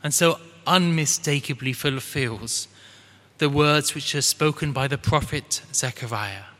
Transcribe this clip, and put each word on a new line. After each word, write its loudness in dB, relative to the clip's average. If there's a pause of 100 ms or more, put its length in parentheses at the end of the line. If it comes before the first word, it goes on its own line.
and -2
so 4 (260)
unmistakably 2
fulfills -4 (720)
the 2
words 4
which -6
are 0
spoken 0
by -2
the -2
prophet -2 (120)
Zechariah. -6 (120)